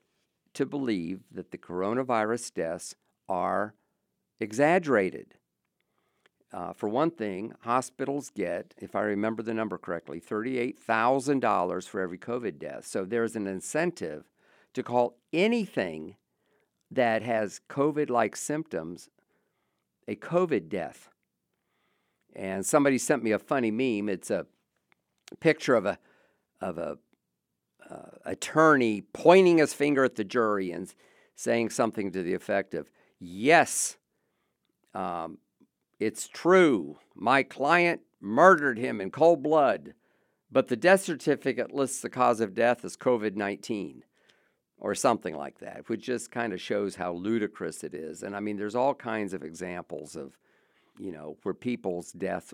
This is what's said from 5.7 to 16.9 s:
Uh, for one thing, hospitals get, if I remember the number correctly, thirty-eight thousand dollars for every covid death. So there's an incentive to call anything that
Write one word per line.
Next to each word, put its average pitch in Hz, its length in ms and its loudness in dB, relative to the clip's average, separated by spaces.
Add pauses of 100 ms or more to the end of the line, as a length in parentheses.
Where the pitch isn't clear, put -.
Uh, 90 220 -10
for 104 160 -4
one 151 220 0
thing, 107 480 -8
hospitals 131 720 -4
get, 87 480 -6
if - 160 -10
I 101 60 0
remember 107 420 -2
the 113 100 -6
number 107 240 -4
correctly, 85 420 -10
thirty-eight 120 600 -4
thousand 123 640 2
dollars 92 440 0
for 101 160 -6
every 92 160 -4
covid 117 400 -6
death. - 300 -12
So 98 180 -4
there's 113 300 -2
an 104 100 -4
incentive 95 800 -4 (460)
to 127 80 -6
call 120 380 0 (120)
anything 120 840 -2 (720)
that 113 320 2